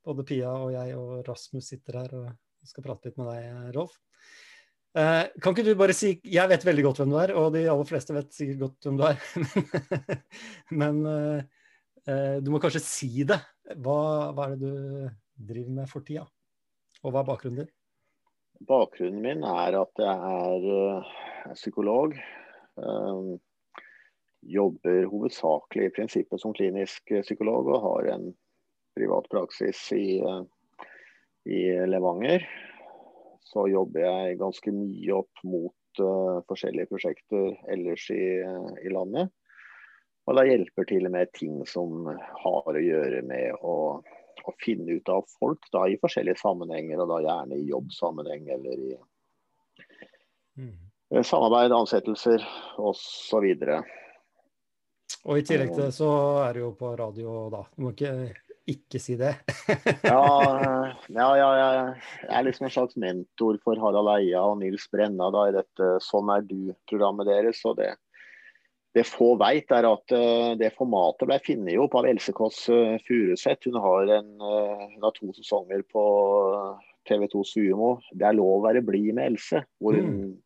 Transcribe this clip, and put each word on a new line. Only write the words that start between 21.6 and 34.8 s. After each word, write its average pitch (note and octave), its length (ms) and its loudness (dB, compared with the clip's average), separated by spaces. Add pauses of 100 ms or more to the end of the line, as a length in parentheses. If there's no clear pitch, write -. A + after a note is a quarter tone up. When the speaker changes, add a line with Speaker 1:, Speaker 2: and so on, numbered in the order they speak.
Speaker 2:
Ehm, F#2+ 540 -6 (1080)
jobber F2+ 680 0
hovedsakelig G2+ 800 -2
i - 60 -4
prinsippet - 460 -4
som A2 140 -6
klinisk, G2 560 -4
eh, G#2 120 0
psykolog B2 460 -2
og B2+ 160 2
har - 300 0
en - 140 -8 (680)
privat F#2 340 0
praksis F#2+ 500 -4 (120)
i, G2 260 0
eh, F#2 240 -4 (1040)
i F#2+ 140 -2 (260)
Levanger. F#2 600 0 (1000)
Så G2+ 180 -2
jobber F2+ 380 0
jeg F#2 340 -2
ganske F#2+ 360 -6
mye G2 420 -4